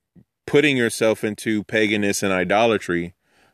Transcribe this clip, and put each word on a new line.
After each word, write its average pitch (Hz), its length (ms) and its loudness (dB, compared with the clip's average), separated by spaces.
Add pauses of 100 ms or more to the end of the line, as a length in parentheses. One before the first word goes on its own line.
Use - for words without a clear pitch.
(460)
putting 143 300 2
yourself 113 480 0
into 107 400 -4
paganism 104 680 0
and 95 80 0
idolatry. 92 760 0 (400)